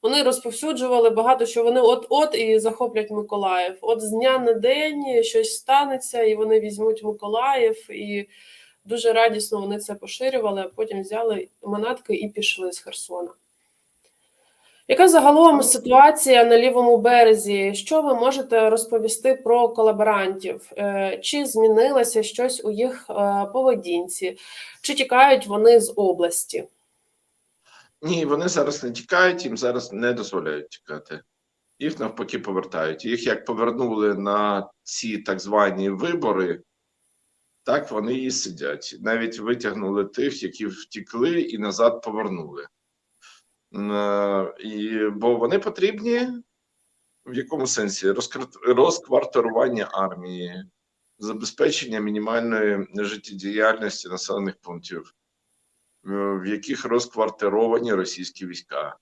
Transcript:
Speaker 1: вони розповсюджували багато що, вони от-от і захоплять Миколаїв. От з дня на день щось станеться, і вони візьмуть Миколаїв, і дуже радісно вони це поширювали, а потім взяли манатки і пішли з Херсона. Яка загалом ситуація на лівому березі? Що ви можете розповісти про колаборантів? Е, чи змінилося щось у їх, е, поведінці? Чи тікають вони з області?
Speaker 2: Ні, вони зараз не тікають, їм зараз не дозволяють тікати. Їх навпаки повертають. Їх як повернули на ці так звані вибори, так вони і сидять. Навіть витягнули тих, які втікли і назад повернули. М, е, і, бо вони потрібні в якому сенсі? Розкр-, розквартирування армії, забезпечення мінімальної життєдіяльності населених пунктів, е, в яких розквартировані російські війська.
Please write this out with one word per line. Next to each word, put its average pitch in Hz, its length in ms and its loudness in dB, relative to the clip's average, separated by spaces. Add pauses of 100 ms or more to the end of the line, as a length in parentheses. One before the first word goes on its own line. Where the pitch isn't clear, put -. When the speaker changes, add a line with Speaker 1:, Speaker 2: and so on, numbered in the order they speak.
Speaker 1:
вони 269 200 2
розповсюджували 247 880 0
багато 233 360 2
що, 233 180 -2
вони 240 160 2
от-от 254 540 2
і 220 240 2
захоплять 220 520 -2
Миколаїв. 196 720 -2
От 220 220 0
з 214 80 -6
дня 254 280 2
на 240 140 2
день 269 720 0
щось 226 340 0
станеться, 269 680 0
і 214 120 4
вони 214 260 2
візьмуть 214 420 -2
Миколаїв, 220 880 -2
і 208 380 -8 (560)
дуже 233 280 0
радісно 214 480 2
вони 202 180 -6
це 208 160 -10
поширювали, 214 680 -4
а 185 80 -8
потім 208 320 -8
взяли 214 480 -4 (140)
манатки 220 520 -6
і 214 140 -6
пішли 190 440 -6
з 175 60 -12
Херсона. 175 520 -12 (1600)
Яка 349 200 8
загалом 302 540 8
ситуація 247 840 8
на 233 140 6
лівому 240 400 4
березі? 208 760 4
Що 311 280 0
ви 277 120 2
можете 240 560 2
розповісти 226 640 0
про 240 340 2
колаборантів? 202 1120 0
Е, 196 440 -2
чи 285 240 -2
змінилося 226 760 4
щось 254 420 -4
у 208 60 -4
їх, 240 400 -4
е, 202 420 0
поведінці? 185 840 -2 (440)
Чи 277 120 -4
тікають 262 520 6
вони 214 340 6
з - 160 -4
області? 175 720 -2 (1300)
Speaker 2:
Ні, 165 220 -2
вони 151 240 0
зараз 147 360 -2
не 120 80 -6
тікають, 180 520 0
їм 113 120 -6
зараз 123 360 -4
не 117 200 -2
дозволяють 82 560 -6
тікати. - 520 -16 (580)
Їх 151 220 -6
навпаки 110 380 -8
повертають. 87 640 -6
Їх 117 220 -4
як 110 180 -2
повернули 113 720 0
на 101 560 -2 (120)
ці 107 360 -8
так 95 220 -6
звані 98 500 0
вибори, 98 720 -2 (1000)
так 143 280 -2
вони 110 240 -4
і 131 160 -4
сидять. 80 720 -8
Навіть 113 380 -4
витягнули 104 640 -4
тих, 123 380 -6
які 104 240 -10
втікли 117 760 -6
і 113 180 -8
назад 110 440 0
повернули. 87 640 -8 (1080)
М, 104 180 -6
е, 101 640 -2
і, 107 400 -6 (100)
бо 110 280 0
вони 117 220 0
потрібні 226 840 -4 (840)
в 127 80 -14
якому 135 320 -6
сенсі? 98 460 -2
Розкр-, 101 360 -6 (140)
розквартирування 123 1300 0
армії, 90 720 -8 (540)
забезпечення 113 840 -6
мінімальної 107 920 -4
життєдіяльності 104 1120 -4
населених 98 520 -6
пунктів, 87 540 -14 (920)
е, 98 40 -10 (320)
в 92 40 -8
яких 101 380 -6
розквартировані 117 1080 -2
російські 92 540 -6
війська. 76 560 -12